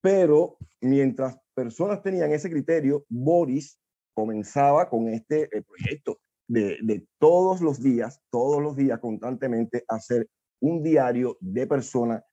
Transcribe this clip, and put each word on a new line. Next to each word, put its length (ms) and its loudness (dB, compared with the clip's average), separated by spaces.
pero 560 4
mientras 580 0
personas 480 -4
tenían 300 -2
ese 180 -4
criterio, 580 0
Boris 680 0
comenzaba 760 0
con 200 -2
este, 360 -2
eh, 60 -6
proyecto 560 -8
de, 340 -2
de 240 -4
todos 420 4
los 200 -2
días, 400 0
todos 300 0
los 140 -4
días 240 0
constantemente 880 -4
hacer 420 -2
un 220 0
diario 580 2
de 260 -4
personas 680 -2